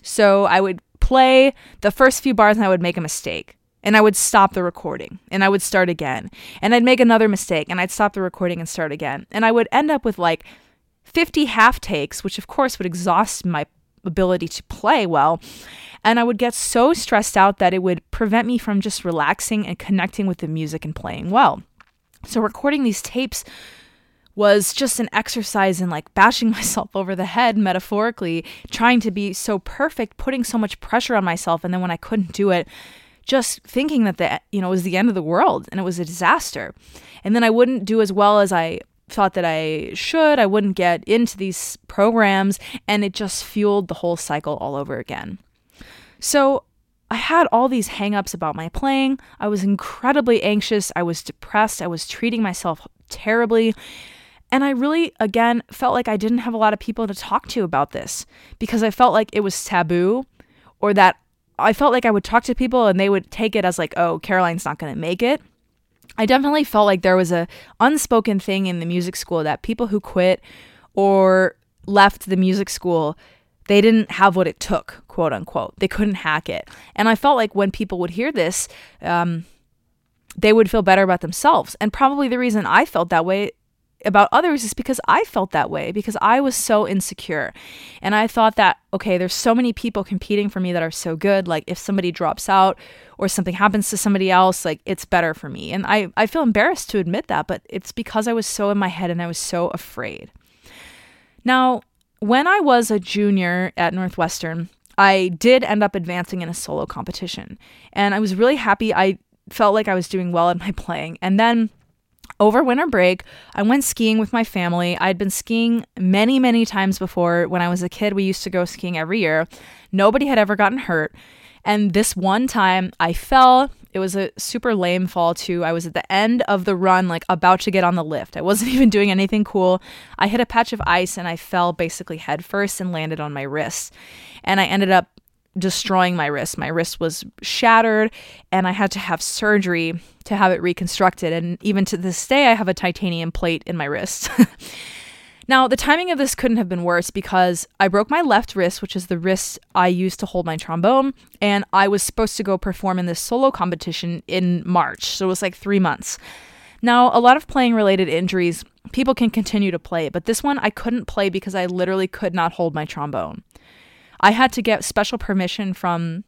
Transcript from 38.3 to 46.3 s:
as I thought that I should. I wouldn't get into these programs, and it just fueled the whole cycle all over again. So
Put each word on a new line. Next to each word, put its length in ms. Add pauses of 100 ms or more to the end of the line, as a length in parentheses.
as 140
I 260 (300)
thought 240
that 120
I 480
should. 460
I 60
wouldn't 300
get 300
into 320
these 400 (100)
programs, 720 (280)
and 160
it 100
just 300
fueled 440
the 80
whole 220
cycle 400
all 180
over 220
again. 400 (840)
So 440 (460)